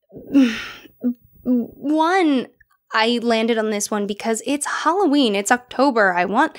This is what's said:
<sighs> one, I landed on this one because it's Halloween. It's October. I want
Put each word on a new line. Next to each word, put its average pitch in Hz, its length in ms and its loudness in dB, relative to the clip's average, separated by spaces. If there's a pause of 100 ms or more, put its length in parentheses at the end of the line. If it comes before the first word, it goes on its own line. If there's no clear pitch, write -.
(120)
<sighs> 240 420 0 (920)
one, 302 1000 0 (480)
I 233 280 2
landed 226 360 0
on 214 120 -2
this 208 200 -4
one 208 160 -2
because 220 400 -4
it's 285 200 -4
Halloween. 294 680 2
It's 202 180 -2
October. 240 600 2
I 175 140 0
want 240 320 0